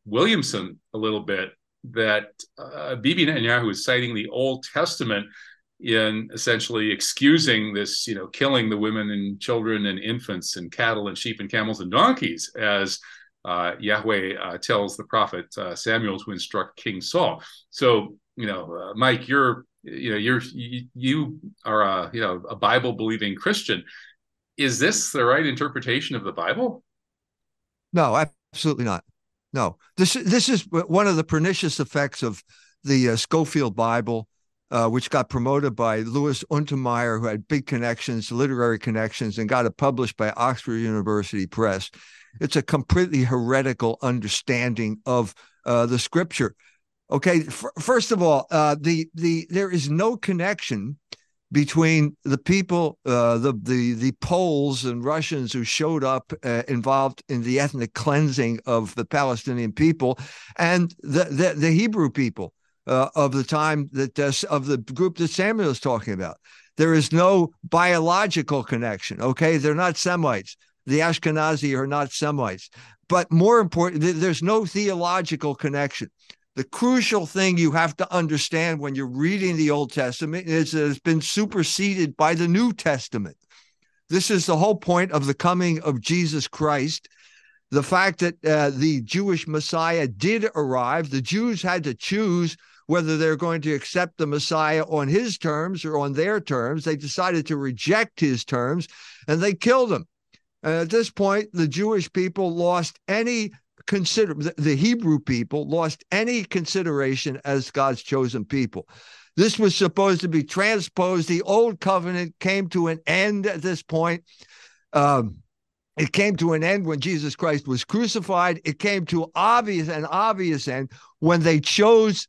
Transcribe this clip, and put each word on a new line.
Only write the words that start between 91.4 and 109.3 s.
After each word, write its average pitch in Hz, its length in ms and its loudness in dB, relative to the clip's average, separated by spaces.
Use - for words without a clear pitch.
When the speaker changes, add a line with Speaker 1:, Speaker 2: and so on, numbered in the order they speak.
Speaker 2:
had 180 240 -2
to 131 100 -4
choose 175 640 0
whether 160 300 2
they're 160 180 2
going 165 280 -2
to 151 120 -2
accept 180 440 -4
the 160 80 0
Messiah 156 580 0
on 147 240 -2
his 202 300 0
terms 165 460 -4
or 156 140 -2
on 143 140 -2
their 185 260 0
terms. 139 460 -2
They 160 100 0
decided 165 520 -2
to 156 100 -2
reject 139 640 -2
his 135 240 0
terms, 135 420 -2
and 156 140 2
they 202 140 2
killed 247 360 4
him. 139 160 -2
And 156 120 0
at 165 160 -2
this 226 200 2
point, 202 420 0
the 170 140 2
Jewish 190 460 0
people 185 420 -2
lost 175 540 0
any 226 420 0
consider-, 196 480 2
the, 147 240 -4
the 147 180 2
Hebrew 185 420 2
people 131 500 -2
lost 160 420 -2
any 220 340 0
consideration 147 1000 -2
as 139 260 -2
God's 135 320 0
chosen 123 420 -2
people. 120 420 -4